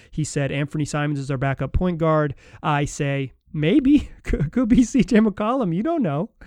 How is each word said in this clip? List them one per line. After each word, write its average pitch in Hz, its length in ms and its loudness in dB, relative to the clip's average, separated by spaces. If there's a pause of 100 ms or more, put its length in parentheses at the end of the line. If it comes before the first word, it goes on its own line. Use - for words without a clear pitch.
(120)
He 156 120 -4
said, 139 280 -4
"Anthony 143 340 -4
Simons 147 320 -4
is 139 140 -6
our 135 60 -2
backup 135 360 -4
point 180 240 0
guard." 156 380 2 (260)
I 147 240 0
say, 139 480 -4 (180)
"Maybe." 247 680 2
<laughs> - 60 -20
Could, 165 280 -2
could 240 180 0
be 240 140 6
C 226 200 2
J 226 140 2
McCollum. 214 580 0
You 190 60 -2
don't 320 220 -2
know. 160 260 -2 (180)